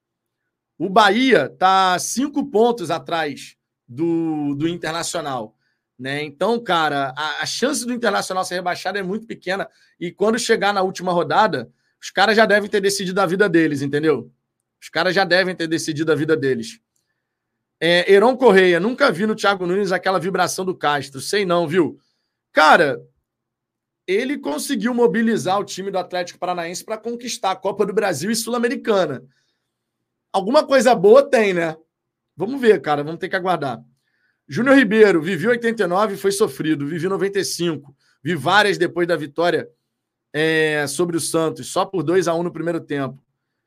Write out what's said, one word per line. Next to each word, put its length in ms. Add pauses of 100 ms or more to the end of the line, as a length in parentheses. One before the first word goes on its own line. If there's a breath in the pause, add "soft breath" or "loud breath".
(760)
O 140
Bahia 580
tá 500
cinco 460
pontos 460
atrás 640 (320)
do, 680
do 100
Internacional, 880 (400)
né? 280
Então, 360
cara, 560
a, 260
a 40
chance 400
do 60
Internacional 520
ser 120
rebaixado 420
é 40
muito 220
pequena. 440 (320 soft breath)
E 100
quando 260
chegar 380
na 80
última 300
rodada, 580 (320)
os 80
caras 260
já 80
devem 240
ter 120
decidido 400
a 60
vida 220
deles, 340
entendeu? 500 (500)
Os 60
caras 260
já 100
devem 300
ter 140
decidido 420
a 60
vida 200
deles. 440 (1000)
É, 320
Heron 240
Correia, 440
nunca 320
vi 140
no 100
Thiago 300
Nunes 260
aquela 260
vibração 460
do 100
Castro. 460
Sei 260
não, 220
viu? 320 (520 soft breath)
Cara, 480 (1080)
ele 300
conseguiu 540
mobilizar 640
o 60
time 260
do 80
Atlético 400
Paranaense 460
pra 140
conquistar 540
a 40
Copa 300
do 60
Brasil 380
e 60
Sul-Americana. 880 (1080)
Alguma 340
coisa 300
boa 260
tem, 320
né? 220 (600)
Vamos 240
ver, 200
cara. 240
Vamos 160
ter 80
que 80
aguardar. 440 (680)
Júnior 280
Ribeiro, 460
vivi 240
oitenta 380
e 20
nove 280
e 40
foi 140
sofrido. 540
Vivi 200
noventa 320
e 60
cinco. 520 (240)
Vi 140
várias 420
depois 300
da 100
vitória, 540 (640)
é, 560
sobre 280
o 40
Santos, 500
só 140
por 180
dois 240
a 80
um 80
no 80
primeiro 300
tempo. 420 (440)